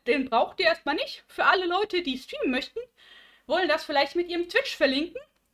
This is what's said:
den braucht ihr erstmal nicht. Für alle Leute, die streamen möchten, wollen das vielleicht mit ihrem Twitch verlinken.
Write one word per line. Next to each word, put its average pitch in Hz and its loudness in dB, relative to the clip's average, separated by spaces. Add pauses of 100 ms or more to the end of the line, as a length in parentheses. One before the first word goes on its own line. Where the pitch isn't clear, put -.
den 262 0
braucht - 0
ihr 370 4
erstmal 320 0
nicht. 523 -6
Für - -2
alle 370 4
Leute, 359 0
die 262 -6
streamen 453 -4
möchten, 269 -4 (680)
wollen 339 0
das 302 0
vielleicht 294 0
mit 349 0
ihrem 349 -2
Twitch - 0
verlinken. 294 0 (340)